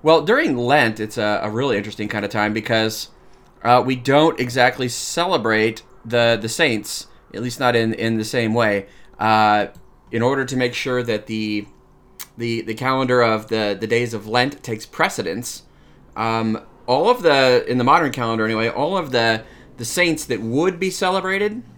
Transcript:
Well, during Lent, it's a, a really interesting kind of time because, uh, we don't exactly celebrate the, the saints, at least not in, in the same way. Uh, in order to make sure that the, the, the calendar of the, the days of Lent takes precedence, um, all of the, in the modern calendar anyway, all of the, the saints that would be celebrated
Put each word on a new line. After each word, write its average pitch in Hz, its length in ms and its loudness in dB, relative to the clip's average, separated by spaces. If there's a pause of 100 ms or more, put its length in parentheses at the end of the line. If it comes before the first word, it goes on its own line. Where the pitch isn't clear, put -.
Well, 156 160 6
during 233 340 2
Lent, 120 440 2
it's 110 180 -6
a, 104 240 0
a 107 80 -4
really 117 280 -2
interesting 104 300 -6
kind 104 160 -4
of 101 60 -6
time 107 240 0
because, 110 560 -2 (540)
uh, 123 200 6
we 131 120 0
don't 139 440 4
exactly 127 480 0
celebrate 117 920 -2 (240)
the, 117 340 2
the 110 80 -6
saints, - 600 -2 (260)
at 104 80 -10
least 123 180 -8
not 123 160 2
in, 113 200 2
in 113 220 -2
the 107 60 -2
same 113 300 -2
way. 104 320 0 (320)
Uh, 107 480 4 (460)
in 113 100 -2
order 135 240 0
to 127 100 -8
make 123 200 0
sure 127 260 -2
that 110 240 -4
the, 107 400 -4 (720)
the, 117 240 -4
the 110 140 -8
calendar 127 480 2
of 110 240 0
the, 104 340 0
the 110 60 -6
days 117 260 0
of 104 140 -10
Lent 123 340 0
takes 110 240 -10
precedence, 110 760 -6 (520)
um, 113 460 -2 (240)
all 147 240 2
of 170 140 0
the, 131 440 4
in 123 120 0
the 120 40 2
modern 147 280 4
calendar 113 340 -2
anyway, 110 220 0
all 156 280 -2
of 160 160 -4
the, 113 320 0 (340)
the 117 80 -8
saints 165 400 0
that 117 140 -2
would 156 400 -2
be 190 120 -2
celebrated 196 720 -2 (140)